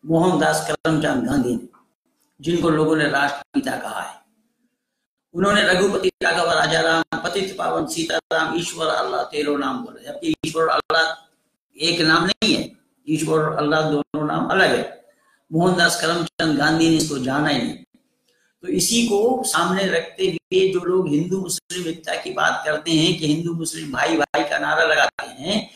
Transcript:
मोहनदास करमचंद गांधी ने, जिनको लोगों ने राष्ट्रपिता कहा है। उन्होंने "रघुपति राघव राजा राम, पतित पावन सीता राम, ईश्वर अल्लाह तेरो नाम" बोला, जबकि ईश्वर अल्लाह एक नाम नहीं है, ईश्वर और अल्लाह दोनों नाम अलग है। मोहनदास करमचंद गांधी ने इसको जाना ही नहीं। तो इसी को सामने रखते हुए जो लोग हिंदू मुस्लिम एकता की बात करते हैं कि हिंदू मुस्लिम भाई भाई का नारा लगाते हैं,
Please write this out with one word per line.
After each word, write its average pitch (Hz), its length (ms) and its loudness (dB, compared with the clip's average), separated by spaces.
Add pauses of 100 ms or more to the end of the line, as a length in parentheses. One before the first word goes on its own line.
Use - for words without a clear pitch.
मोहनदास 156 640 2
करमचंद 151 560 0
गांधी 123 320 0
ने, - 120 -10 (720)
जिनको 165 300 0
लोगों 156 260 2
ने 147 140 0
राष्ट्रपिता 139 680 -2
कहा 110 240 -8
है। - 200 -12 (1120)
उन्होंने 202 300 2
"रघुपति 185 480 2 (120)
राघव 170 280 2
राजा 160 300 2
राम, 165 240 2 (100)
पतित 190 440 -4
पावन 165 280 -2
सीता 165 300 -4
राम, 160 400 -2
ईश्वर 165 300 -4
अल्लाह - 360 -2
तेरो 147 340 -2
नाम" 131 280 -4
बोला, 120 280 -14
जबकि 156 220 -2 (120)
ईश्वर 160 220 0
अल्लाह 160 680 0 (440)
एक 170 220 0
नाम 165 260 4
नहीं 196 280 2
है, - 180 -4 (360)
ईश्वर 156 300 0
और 156 180 0
अल्लाह 156 340 0
दोनों 151 360 -2
नाम 165 200 -2
अलग 165 320 2
है। - 200 -8 (540)
मोहनदास 170 480 2
करमचंद 165 580 0
गांधी 160 320 4
ने 160 60 4
इसको 143 220 0
जाना 135 300 0
ही 131 140 0
नहीं। - 160 -6 (840)
तो 180 60 -10
इसी 226 380 2
को 226 400 2
सामने 180 400 0
रखते 175 400 -2
हुए 185 420 0
जो 175 120 0
लोग 180 280 0
हिंदू 175 320 0
मुस्लिम 175 460 -8
एकता - 280 -8
की - 180 -8
बात 160 320 0
करते 151 260 -4
हैं 160 280 4
कि 160 80 -4
हिंदू 165 280 0
मुस्लिम 160 380 -8
भाई 147 240 0
भाई - 280 0
का 151 140 -2
नारा 156 260 0
लगाते - 420 0
हैं, 190 500 -4